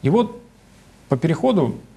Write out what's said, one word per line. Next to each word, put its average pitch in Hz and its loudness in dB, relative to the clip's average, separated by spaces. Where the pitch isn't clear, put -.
И 135 0
вот 214 0
по 135 0
переходу 165 0